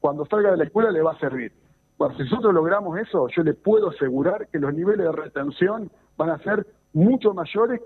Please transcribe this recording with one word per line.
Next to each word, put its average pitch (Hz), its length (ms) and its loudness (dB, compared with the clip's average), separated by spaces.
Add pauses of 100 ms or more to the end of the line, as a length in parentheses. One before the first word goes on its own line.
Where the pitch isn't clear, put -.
cuando 147 240 -2
salga 202 280 2
de 180 40 2
la 160 80 2
escuela 220 260 2
le 160 120 0
va 160 100 2
a - 60 -10
servir. 127 340 -6 (460)
Bueno, 143 180 -2
si 147 60 -4
nosotros 214 320 2
logramos 175 440 0
eso, 175 300 -2
yo 175 140 -2
le 151 100 2
puedo 208 380 2
asegurar 147 580 -2
que 156 100 -6
los 143 140 -2
niveles 185 320 0
de 160 80 0
retención 156 760 -4 (260)
van 160 140 -2
a 151 80 -4
ser 196 280 -4 (280)
mucho 214 400 4
mayores 226 520 -2